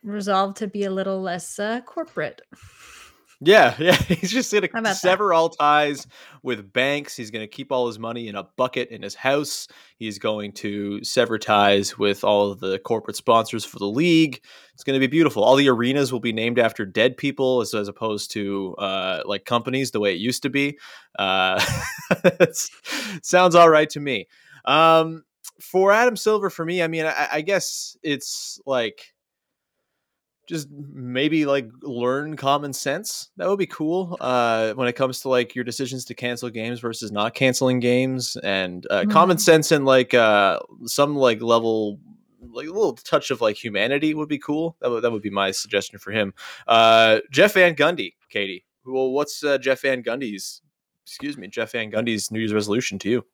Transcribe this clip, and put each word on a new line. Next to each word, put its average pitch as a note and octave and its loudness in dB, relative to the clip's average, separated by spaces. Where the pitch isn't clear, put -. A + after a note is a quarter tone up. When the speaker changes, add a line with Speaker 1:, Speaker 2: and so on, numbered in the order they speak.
Speaker 1:
resolve G3 -2
to G#3+ -8
be G3+ -6
a F#3+ -4
little F#3+ -4
less, F3+ -8
uh, A3 -4
corporate. - -10
Speaker 2:
Yeah, D3+ 6
<laughs> C3 -10
yeah. F3+ 6
He's F3+ -2
just B3 -2
gonna G#3 2
Speaker 1:
How A#3 -6
about A3 -2
that? F#3+ -2
Speaker 2:
sever F#3+ 2
all E3 2
ties D3 0
with G#2 -6
banks. C#3+ -2
He's A2 -14
gonna G#2+ -10
keep C3+ -10
all B2 0
his G#2+ -10
money A#2 -8
in G2+ -10
a F#2+ -8
bucket B2+ -4
in G#2 -16
his G2+ -12
house. C#3 -2
He's G#2 -10
going G#2 -4
to G2+ -8
sever A#2 0
ties G2+ 2
with G2+ 0
all G2+ 2
of F#2 -14
the F#2+ -4
corporate G#2+ -6
sponsors A2+ 0
for - -16
the G2+ -4
league. D#3+ 2
It's - -20
gonna C3+ 0
be C3+ 2
beautiful. C#3+ 2
All B2 6
the C#3 4
arenas B2+ 0
will B2 -4
be A#2 -4
named A#2 -2
after A2+ 0
dead A#2 2
people C3 0
as, G#2 -6
as G#2 -4
opposed G#2 -8
to, G2 -6
uh, F#2+ -4
like, G2+ -6
companies B2+ -4
the G#2+ -4
way G2+ 0
it F2 -4
used A#2+ -4
to C#3 -2
be. C#3 -2
Uh, F#2+ 0
<laughs> - -2
it's, - 2
sounds F3+ 4
all E3+ 10
right D#3 6
to D3+ -10
me. B2+ -6
Um, D#3+ 4
for F#3+ 2
Adam A3+ 4
Silver, G#3 0
for E3 -10
me, F3 -2
I - -2
mean, D#3+ -4
I, D3+ -2
I D3+ -2
guess - -4
it's, - -8
like, B2 -6
just D#3 -8
maybe, C#3+ -2
like, C#3 0
learn C3+ -4
common C#3+ -2
sense. - -8
That F3 -4
would G3+ 0
be F#3 -2
cool. E3+ -4
Uh, A#2 0
when B2 -2
it A#2+ -4
comes B2+ -2
to, - -8
like, B2 0
your B2 -6
decisions B2 -8
to A#2+ -14
cancel B2 -8
games A2+ -8
versus A2+ -8
not G#2 -2
canceling B2+ 2
games, B2+ -2
and, F#2 -4
uh, G2 2
Speaker 1:
Mm-hmm. G#3 0
Speaker 2:
common F3+ 6
sense D#3+ 6
and, D3 4
like, C3 4
uh, G#2 4
some, C#3+ 0
like, A#2 4
level, A2+ 0
like, B2 -12
a E3 -14
little F#3+ 0
touch - -2
of, A#2 -4
like, G#2+ 0
humanity B2+ 0
would D3+ -6
be D3 -4
cool. D#3 -6
That B2 -2
would, A2+ -2
that A#2 0
would G2+ -6
be G#2 -6
my G2 0
suggestion G2 -6
for - -12
him. G#2 -2
Uh, A2+ 8
Jeff F3 4
Van F3 4
Gundy, D3 -2
Katie. F#2+ -6
Well, C3 -2
what's, C#3+ -4
uh, C#3+ 2
Jeff B2+ -2
Van C3 -2
Gundy's, A2+ -8
excuse C#3+ -10
me, G2 -16
Jeff A2 -6
Van A2+ -6
Gundy's A2 -2
New A2 -6
Year's G#2+ -2
resolution G#2 -2
to G2 -4
you? A#2+ 0